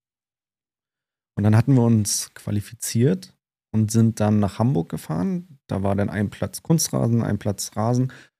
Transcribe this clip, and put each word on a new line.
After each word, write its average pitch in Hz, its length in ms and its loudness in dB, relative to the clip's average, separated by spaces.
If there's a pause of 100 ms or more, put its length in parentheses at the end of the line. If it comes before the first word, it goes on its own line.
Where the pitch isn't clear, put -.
(1400)
Und 104 60 2
dann 107 120 6
hatten 113 160 4
wir 123 100 6
uns 113 520 0
qualifiziert 117 1000 -4 (380)
und 107 180 0
sind 113 300 2
dann 107 180 2
nach 101 200 -2
Hamburg 147 320 0
gefahren. 175 680 -6 (100)
Da 98 140 -4
war 98 140 0
dann 101 140 -2
ein 101 180 -2
Platz - 340 -8
Kunstrasen, 131 600 0
ein 101 160 -2
Platz - 380 -6
Rasen. 123 360 -2 (280)